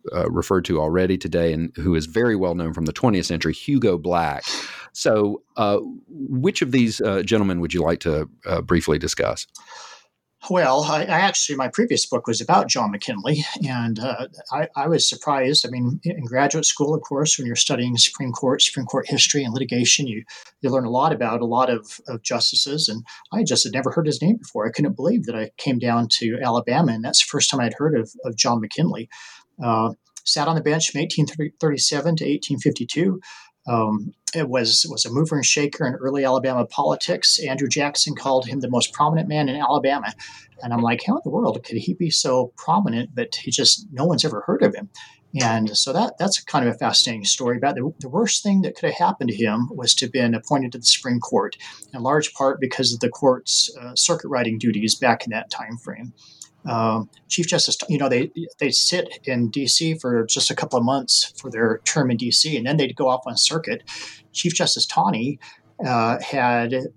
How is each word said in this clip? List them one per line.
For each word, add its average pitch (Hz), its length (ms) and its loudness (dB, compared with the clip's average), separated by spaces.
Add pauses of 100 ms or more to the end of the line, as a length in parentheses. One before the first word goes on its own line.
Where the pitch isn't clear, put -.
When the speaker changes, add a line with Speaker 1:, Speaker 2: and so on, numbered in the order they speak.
(120)
Speaker 1:
uh, 82 200 -2
referred 85 340 0
to 80 160 0
already 90 360 2
today 85 360 0
and 80 220 -4
who 87 180 0
is 80 140 0
very 113 280 2
well 90 200 0
known 82 180 -4
from 82 120 -2
the 78 80 -2
twentieth 101 340 2
century, 82 260 0
Hugo 113 460 2
Black. 80 460 0 (480)
So, 107 500 0 (140)
uh, 104 200 2 (300)
which 139 560 -2
of 131 80 -4
these, 120 300 4
uh, 98 200 2
gentlemen 98 380 2
would 85 140 -2
you 87 100 2
like 82 160 2
to, 78 280 0 (200)
uh, 87 140 0
briefly 80 360 2
discuss? - 480 -2 (1040)
Speaker 2:
Well, 151 340 4
I, 151 180 0
I 175 180 0
actually, 180 380 0
my 135 100 0
previous 208 380 2
book 120 200 -2
was 113 140 -2
about 135 300 4
John 110 220 0
McKinley, 120 520 -2 (240)
and, 117 320 -2
uh, 123 280 -4 (260)
I, 151 200 -2
I 143 140 -2
was 160 200 4
surprised. 139 600 0
I - 20 -6
mean, 123 360 -2
in 165 180 -4
graduate 139 420 0
school, 147 300 0
of 147 60 -2
course, 147 360 -2
when 131 80 -6
you're 117 120 -4
studying 123 400 0
Supreme 127 340 2
Court, 127 300 0
Supreme - 240 0
Court 127 220 -4
history 143 360 2
and 113 100 -4
litigation, 127 540 0
you, 110 160 -8 (380)
you 135 80 0
learn 127 160 0
a 113 40 -4
lot 135 220 2
about 117 300 -2
a 120 40 -4
lot 120 240 2
of, 113 380 -4
of 120 160 -8
justices, 139 640 0
and 113 180 -4 (280)
I 220 100 2
just 120 220 2
had 123 80 -8
never 131 180 0
heard 165 160 0
his 139 140 -2
name 208 160 4
before. 107 280 -4
I 113 60 -2
couldn't 147 240 0
believe 190 300 0
that 113 100 -6
I 110 220 -6
came 127 200 -2
down 117 300 2 (120)
to 117 220 0
Alabama, 120 520 2
and 110 100 -4
that's - 180 2
the - 80 0
first - 200 0
time 139 100 0
I'd 120 180 0
heard 147 220 2
of, 113 100 -4 (140)
of 123 140 -6
John 120 240 2
McKinley. 110 480 -2 (520)
Uh, 113 300 2 (320)
sat 147 240 0
on 160 80 2
the 156 60 0
bench 156 280 0
from 143 120 -2
eighteen - 240 2 (340)
thirty-seven 151 560 0
to 160 100 -2
eighteen 147 340 -2
fifty-two. 160 600 0 (480)
Um, 110 460 0 (200)
it 160 140 -2
was, 123 420 2
was 123 160 -4
a 113 60 -8
mover 156 240 2
and 131 100 0
shaker 143 400 0
in 127 100 0
early 135 280 -2
Alabama 127 420 2
politics. - 720 0
Andrew 135 280 -2
Jackson 143 480 0
called 131 320 2
him 127 140 -4
the 123 80 -4
most 120 240 0
prominent 160 340 2
man 151 220 0
in 131 80 -4
Alabama. 131 560 0 (500)
And 120 100 -4
I'm 120 80 2
like, 117 240 0
"How 220 100 2
in 320 80 -4
the - 60 -6
world - 340 -2
could - 140 -6
he 110 160 -2
be 170 160 -2
so 127 460 2
prominent, 156 580 0
but - 220 -4
he - 160 -8
just, - 400 2
no 135 140 -2
one's 156 200 2
ever 110 160 -4
heard - 220 0
of - 100 4
him?" - 160 -10 (500)
And 113 380 2
so - 160 0
that, 202 240 0
that's 190 220 0
a - 60 -16
kind 127 220 2
of 117 60 2
a - 40 -16
fascinating 113 480 0
story 123 320 0
about 135 180 0
the, 127 240 -4
the 131 100 -10
worst 196 320 0
thing 196 200 4
that 185 140 -2
could 165 140 -2
have 165 80 -4
happened 175 320 0
to 107 60 -2
him 113 360 0
was 127 240 2
to - 100 -2
have 120 80 -8
been 120 200 2
appointed 127 380 -2
to 123 80 -12
the 120 60 -4
Supreme 123 340 2
Court, 104 360 -2 (380)
in 120 80 -8
large 147 320 0
part 135 260 0
because 123 340 0
of 117 80 -8
the 123 80 2
court's, - 600 2 (100)
uh, 123 140 -14
circuit - 360 0
riding 117 280 0
duties 110 380 0
back 120 300 2
in 120 60 -8
that 110 200 -6
time 117 260 -10
frame. 113 360 -14 (520)
Um, 113 440 0 (200)
Chief 165 180 -2
Justice, - 300 0 (100)
you 190 100 2
know, - 120 0
they, 233 220 2 (280)
they 143 100 0
sit - 540 0
in 120 260 0
D 139 160 -2
C 160 320 0
for 120 280 0
just - 260 0
a 127 40 -4
couple - 220 -2
of 117 60 2
months 127 560 0
for 131 100 -12
their 110 360 2
term 131 260 2
in 120 60 2
D 120 140 -2
C, 151 260 2
and 117 100 -2
then 147 80 2
they'd 131 220 0
go 139 100 2
off 131 180 2
on 127 120 -6
circuit. 151 440 0 (520)
Chief - 200 -2
Justice - 320 0
Taney, 143 540 0 (480)
uh, 117 340 2
had 123 760 2